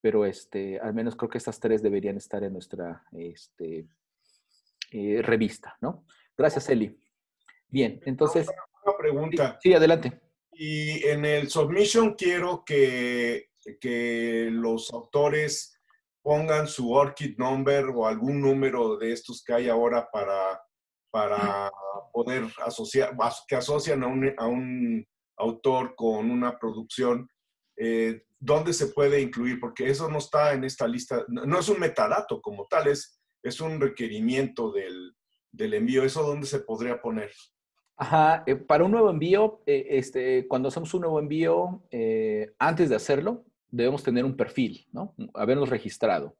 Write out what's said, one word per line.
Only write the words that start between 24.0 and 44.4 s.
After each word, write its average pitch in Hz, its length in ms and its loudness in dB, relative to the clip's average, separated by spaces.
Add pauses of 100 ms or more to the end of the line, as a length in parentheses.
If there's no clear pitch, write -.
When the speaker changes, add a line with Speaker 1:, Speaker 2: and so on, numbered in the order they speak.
Speaker 2:
a 123 40 -2
un, 135 300 0
a 113 100 -2
un 123 580 -2 (320)
autor 123 580 -2
con 113 340 0
una 123 280 -2
producción. 120 680 -2 (500)
Eh, 113 460 -2 (160)
¿dónde 156 340 2
se 139 140 0
puede 143 340 4
incluir? 123 380 -4
Porque 123 280 -4
eso 147 220 0
no 156 80 -2
está 147 360 2
en 131 100 -2
esta 131 240 -4
lista. 120 400 -4
No, 120 180 -6
no 165 140 2
es 202 100 -2
un 196 100 2
metadato 170 600 0
como 202 260 -10
tal, 151 200 2
es, - 320 -2 (220)
es 120 200 -8
un 160 180 -6
requerimiento 117 920 -2
del, 92 440 -8 (360)
del 107 240 -4
envío. 127 280 2
¿Eso 151 200 0
dónde 147 220 -2
se 139 140 -4
podría 120 420 -6
poner? 110 300 -6 (640)
Speaker 1:
Ajá, 160 500 4
eh, 135 80 4
para 151 280 4
un 190 80 4
nuevo 220 200 6
envío, 190 540 2
eh, 139 260 2
este, 127 560 0
cuando 127 220 0
hacemos 160 240 -6
un 185 80 0
nuevo 160 180 0
envío, 165 720 0
eh, 110 680 0
antes 160 320 2
de 113 60 4
hacerlo, 151 500 -2 (240)
debemos 123 320 0
tener 123 240 0
un 135 100 -2
perfil, - 560 -2